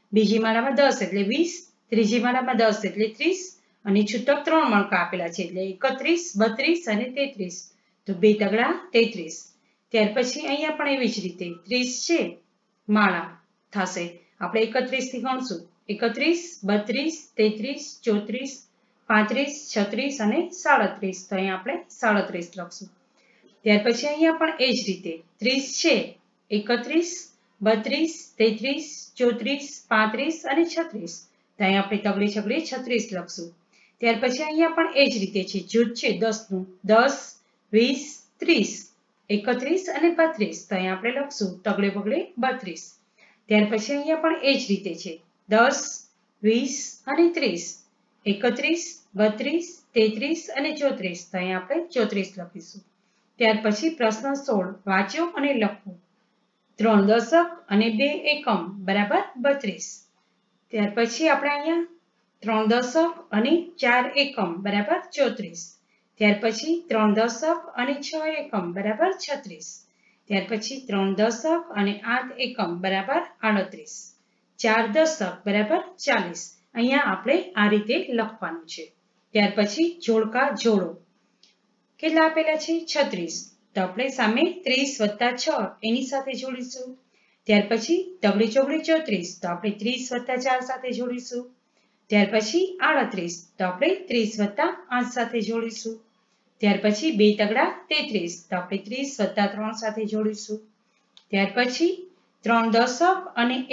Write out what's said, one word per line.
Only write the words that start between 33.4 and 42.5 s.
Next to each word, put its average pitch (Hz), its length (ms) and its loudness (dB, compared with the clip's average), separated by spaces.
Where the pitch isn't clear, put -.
ત્યાર 226 220 2
પછી 254 260 0
અહીંયા 320 280 2
પણ 330 260 2
એ - 80 8
જ - 120 -2
રીતે 190 280 -2
છે, 196 100 -4
જૂથ 233 280 2
છે 262 100 0
દસનું. 208 420 -4
દસ, 247 260 6
વીસ, 247 300 4
ત્રીસ, 277 320 2
એકત્રીસ 254 580 0
અને 311 300 2
બત્રીસ. 214 480 2
તો - 80 -4
અહીંયા 185 240 -2
આપણે 233 220 -2
લખશું 214 420 -4
તગડે 196 320 0
પગડે 214 260 -2
બત્રીસ. 214 420 -4